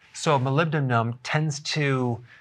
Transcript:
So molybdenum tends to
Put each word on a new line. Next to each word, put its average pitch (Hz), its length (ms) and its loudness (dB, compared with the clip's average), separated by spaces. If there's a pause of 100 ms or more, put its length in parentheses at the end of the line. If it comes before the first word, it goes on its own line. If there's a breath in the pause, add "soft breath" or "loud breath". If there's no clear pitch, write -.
(140 soft breath)
So 151 240 2
molybdenum 135 840 0
tends 151 360 -2
to 127 600 -2 (200 loud breath)